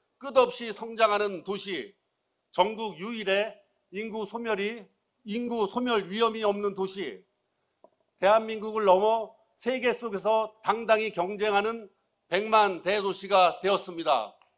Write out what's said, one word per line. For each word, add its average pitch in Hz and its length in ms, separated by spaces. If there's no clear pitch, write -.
끝없이 240 520
성장하는 208 720
도시, 180 520
전국 208 480
유일의 208 600
인구 214 380
소멸이, 226 580
인구 233 420
소멸 226 460
위험이 220 320
없는 202 320
도시, 185 500
대한민국을 220 680
넘어 214 480
세계 247 380
속에서 214 680
당당히 220 480
경쟁하는 208 800
백만 208 560
대도시가 190 800
되었습니다. 165 760